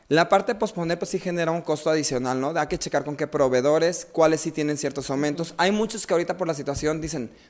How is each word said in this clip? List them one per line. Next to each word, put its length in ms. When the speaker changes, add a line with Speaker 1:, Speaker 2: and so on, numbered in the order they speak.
Speaker 1:
La 200
parte 260
de 40
posponer, 400
pues, 120
sí 80
genera 320
un 120
costo 280
adicional, 500
¿no? 160
Hay 100
que 120
checar 260
con 120
qué 100
proveedores, 840
cuáles 320
sí 100
tienen 240
ciertos 340
aumentos. 420
Speaker 2:
Ujú. 60
Speaker 1:
Hay 140
muchos 340
que 80
ahorita 220
por 120
la 60
situación 460
dicen, 300